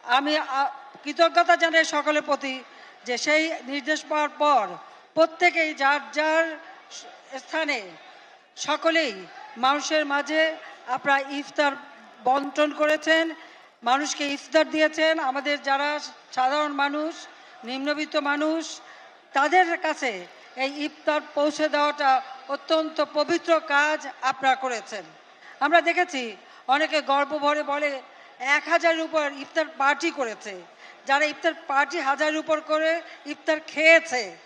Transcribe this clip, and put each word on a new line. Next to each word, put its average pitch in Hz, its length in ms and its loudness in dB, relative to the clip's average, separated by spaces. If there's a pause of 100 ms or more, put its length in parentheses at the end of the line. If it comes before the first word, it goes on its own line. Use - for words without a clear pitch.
আমি, 285 360 2
আ, 277 260 -2 (400)
কৃতজ্ঞতা 339 520 4
জানাই 330 280 4
সকলের 302 380 0
প্রতি 269 420 -4 (400)
যে 240 140 -4
সেই 311 340 2 (100)
নির্দেশ 285 460 -4
পাওয়ার 302 200 0
পর 285 400 2 (460)
প্রত্যেকেই 320 600 2
যার 277 260 2 (120)
যার 311 460 0 (800)
স্থানে 269 520 -4 (640)
সকলেই 302 720 -2 (300)
মানুষের 294 500 0
মাঝে 311 500 0 (300)
আপনারা 277 320 0 (120)
ইফতার 285 420 -2 (520)
বন্টন 285 480 2
করেছেন, 311 640 2 (480)
মানুষকে 277 440 0
ইফতার 294 440 0
দিয়েছেন। 311 480 2
আমাদের 285 440 -2
যারা 285 380 0 (320)
সাধারণ 285 400 0
মানুষ, 285 420 -2 (500)
নিম্নবিত্ত 294 520 -4
মানুষ, 302 640 -2 (520)
তাদের 330 460 4
কাছে 254 480 -4 (300)
এই 285 280 -4
ইফতার 302 360 -2 (140)
পৌঁছে 302 340 0
দেওয়াটা 285 540 2 (260)
অত্যন্ত 311 560 -2 (100)
পবিত্র 320 540 0
কাজ 302 380 0 (160)
আপনারা 262 320 0
করেছেন। 226 500 -6 (560)
আমরা 311 200 4
দেখেছি 294 560 -2 (300)
অনেকে 302 340 2
গর্ব 277 380 0
ভরে 294 240 0
বলে 285 400 -4 (360)
এক 285 300 0
হাজারের 330 320 2
উপর 311 320 -2
ইফতার 285 320 -4 (140)
পার্টি 285 320 0
করেছে, 214 520 -8 (440)
যারা 277 180 2
ইফতার 302 280 -2 (140)
পার্টি 285 340 0
হাজারের 294 360 0
উপর 311 240 0
করে 320 420 0 (240)
ইফতার 311 400 -2
খেয়েছে। 285 800 4